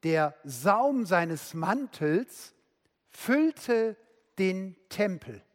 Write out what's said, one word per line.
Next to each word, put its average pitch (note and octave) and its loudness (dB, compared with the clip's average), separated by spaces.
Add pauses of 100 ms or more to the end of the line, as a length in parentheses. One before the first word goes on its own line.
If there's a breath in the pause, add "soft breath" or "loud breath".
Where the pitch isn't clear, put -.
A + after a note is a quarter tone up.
der D#3 0
Saum G#3 2
seines E3 0
Mantels F3+ -2 (540)
füllte A#3+ 0 (420)
den F#3+ -2 (140)
Tempel. F3 -4 (120)